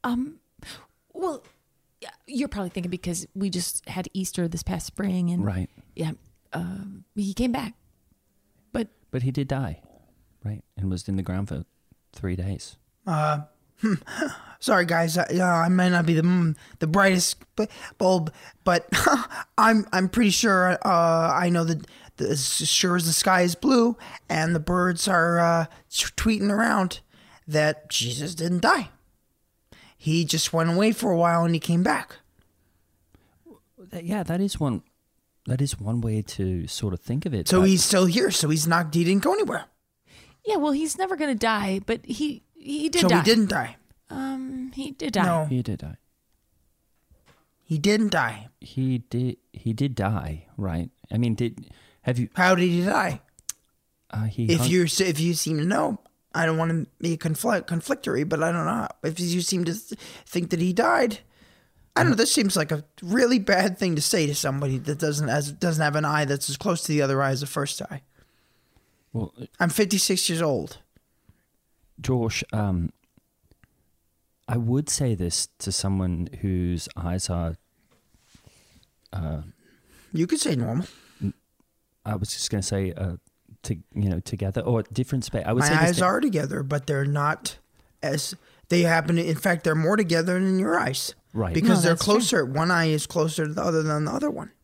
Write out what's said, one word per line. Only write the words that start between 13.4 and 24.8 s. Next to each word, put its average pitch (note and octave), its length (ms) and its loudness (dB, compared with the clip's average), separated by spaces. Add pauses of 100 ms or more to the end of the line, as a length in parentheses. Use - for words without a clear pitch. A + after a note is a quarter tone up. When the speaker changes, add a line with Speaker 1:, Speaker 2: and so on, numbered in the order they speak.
Speaker 3:
hmm. G#3+ 140 0 (320)
<laughs> - 320 -14
Sorry, F3+ 280 2
guys. E3 320 0
I, F3 60 0
uh, F#3 200 0
I E3+ 240 4
might F3+ 220 4
not F3 160 2
be E3 80 4
the, D#3+ 80 4
mm, E3+ 340 2 (220)
the D#3+ 80 0
brightest F#3 500 4 (200)
b-, G#3+ 100 0 (320)
bulb, F#3 340 2 (320)
but F3 240 2 (340)
<laughs> - 360 -8
I'm, A3 340 6
I'm F#3 160 2
pretty G#3+ 220 4
sure. F#3 560 4
Uh, E3 460 4
I F3 180 2
know E3+ 140 2
that D#3+ 200 -2 (320)
the, - 140 -2
as C#3+ 120 0 (260)
sure F3 280 2
as E3+ 100 0
the E3 60 0
sky F3+ 300 4
is F3 140 2
blue A#3+ 400 4 (320)
and E3 260 0
the D#3+ 60 0
birds F3+ 480 0